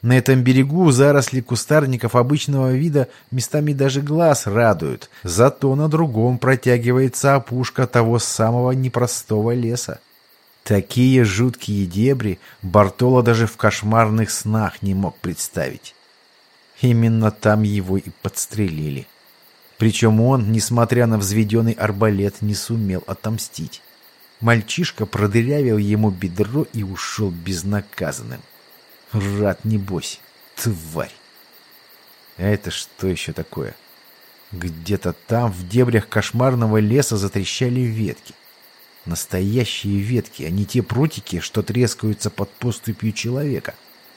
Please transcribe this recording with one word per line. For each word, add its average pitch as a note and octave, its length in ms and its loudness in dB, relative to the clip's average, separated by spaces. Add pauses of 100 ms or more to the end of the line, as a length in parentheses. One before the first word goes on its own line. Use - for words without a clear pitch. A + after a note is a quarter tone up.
На A#2+ 120 6
этом B2+ 280 4
берегу C#3 480 4
заросли C3+ 500 4
кустарников C3 720 0
обычного C3 580 2
вида C#3+ 340 2 (240)
местами D3+ 420 -2
даже C#3 280 0
глаз D3+ 440 2
радуют, G2 640 0 (140)
зато A#2+ 520 2
на D3+ 140 0
другом B2+ 480 0
протягивается B2+ 960 2
опушка B2+ 540 -2
того A#2 320 2
самого B2 540 0
непростого A#2+ 840 -2
леса. A#2+ 460 -4 (600)
Такие B2 600 4
жуткие G#2 640 0
дебри G#2+ 500 0 (240)
Бартоло G#2 600 4
даже A2+ 240 4
в - 100 -8
кошмарных A2 720 2
снах G#2+ 540 -4
не G2 100 0
мог F#2+ 240 -2
представить. - 760 -8 (840)
Именно A2+ 520 2
там G#2+ 320 2
его G2 340 -2
и - 140 -6 (100)
подстрелили. D2+ 840 -6 (680)
Причём A2 440 2
он, A#2+ 300 2
несмотря A#2 540 2
на A2+ 120 0
взведённый A2 560 0
арбалет, G2+ 680 0
не G#2 140 -2
сумел G2 520 -4
отомстить. - 760 -8 (580)
Мальчишка A2+ 680 0
продырявил A#2 720 0
ему G#2 340 2
бедро G2 640 -4
и A2 100 -6
ушёл F#2+ 460 -6
безнаказанным. E2+ 1120 -6 (680)
Рад, G2+ 540 -2
небось, G2 540 -4 (360)
тварь! E2 580 -6 (1200)
А F2 60 -6
это G2+ 280 0
что - 360 -8
ещё E2 260 -4
такое? D2 420 -10 (760)
Где-то F2 600 -6 (140)
там, A#2 240 0
в F2+ 160 -12
дебрях A#2 400 2
кошмарного A#2 680 0
леса, A2 400 2
затрещали G2+ 640 -2
ветки. A2 520 -4 (720)
Настоящие G2+ 920 -2
ветки, A2 440 -4
а - 60 -6
не F#2+ 160 -2
те B2 180 -2
прутики, - 560 -4
что - 240 -4
трескаются G#2+ 680 -2
под - 200 -8
поступью A2 640 -6
человека. B2+ 640 -6 (420)